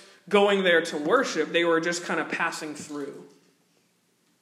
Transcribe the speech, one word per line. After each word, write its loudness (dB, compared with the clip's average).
going 4
there 6
to -6
worship, 0
they 2
were 4
just -4
kinda -4
passing -6
through. -12